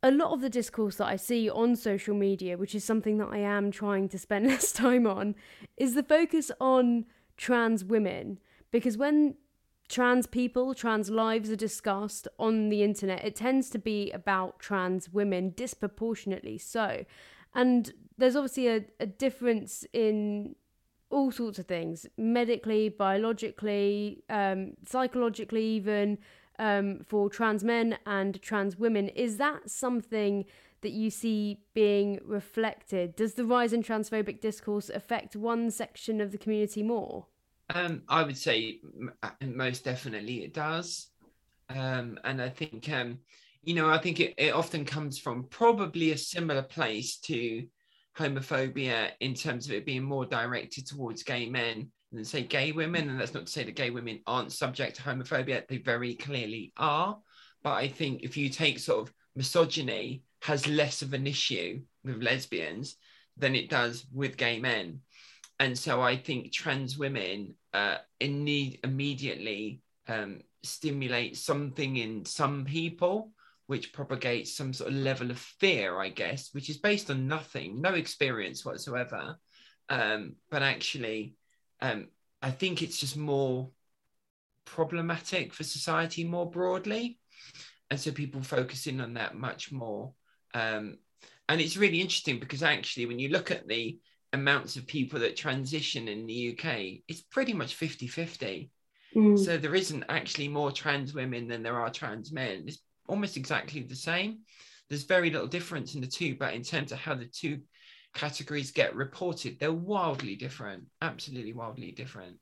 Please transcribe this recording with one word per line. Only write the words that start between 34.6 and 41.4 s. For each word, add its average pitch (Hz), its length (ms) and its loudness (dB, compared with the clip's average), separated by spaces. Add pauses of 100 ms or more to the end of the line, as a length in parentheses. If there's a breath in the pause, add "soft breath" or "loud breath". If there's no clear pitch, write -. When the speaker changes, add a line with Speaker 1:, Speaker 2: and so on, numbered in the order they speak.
Speaker 1:
affect - 440 -4
one 233 360 0
section 220 500 -4
of 202 100 0
the 202 80 -8
community 214 440 0
more? 220 440 -2 (480)
Speaker 2:
Um, 170 340 0
I 160 140 6
would 143 140 0
say 113 440 0 (180)
m-, 123 140 -8 (100)
uh, 110 80 -6 (120)
most 127 420 -2
definitely 113 600 -6
it 143 100 -12
does. 160 540 -4 (600)